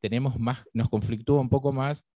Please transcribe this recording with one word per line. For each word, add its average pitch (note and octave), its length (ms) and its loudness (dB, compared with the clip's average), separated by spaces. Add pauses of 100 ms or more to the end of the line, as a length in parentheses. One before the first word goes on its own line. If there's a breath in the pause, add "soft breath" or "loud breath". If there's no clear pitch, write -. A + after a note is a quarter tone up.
tenemos A#2+ 380 -2
más, A#2+ 260 -2 (100)
nos A2+ 160 0
conflictúa A2+ 500 2
un B2+ 80 -2
poco C#3 240 2
más C#3 320 -4 (140)